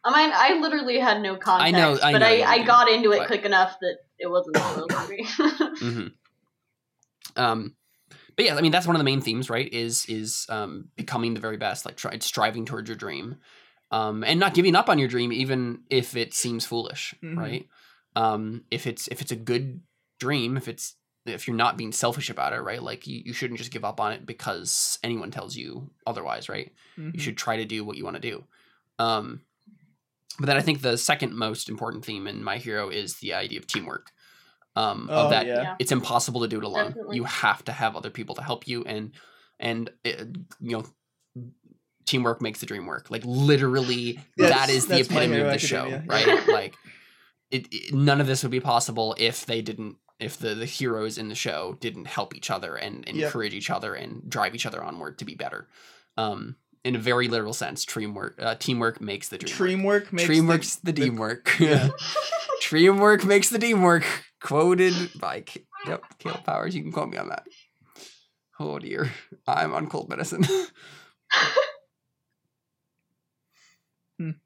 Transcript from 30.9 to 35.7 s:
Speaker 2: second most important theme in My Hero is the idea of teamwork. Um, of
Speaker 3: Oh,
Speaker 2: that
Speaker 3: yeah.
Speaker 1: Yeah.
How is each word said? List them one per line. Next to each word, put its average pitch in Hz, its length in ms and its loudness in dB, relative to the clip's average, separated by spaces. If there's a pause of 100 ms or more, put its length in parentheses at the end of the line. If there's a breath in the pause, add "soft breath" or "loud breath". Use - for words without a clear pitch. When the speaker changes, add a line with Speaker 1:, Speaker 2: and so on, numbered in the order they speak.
Speaker 2:
second 139 380 -2
most 110 340 -6
important 110 360 -8
theme 101 220 -10
in 104 160 -10
My 101 140 -4
Hero 107 320 -6
is 98 300 -6
the 101 160 -6
idea 95 240 -6
of - 80 -16
teamwork. - 440 -8 (640 soft breath)
Um, 110 340 -2
of - 180 4
Speaker 3:
Oh, - 20 2
Speaker 2:
that 110 160 4
Speaker 3:
yeah. 123 160 0
Speaker 1:
Yeah. - 180 -4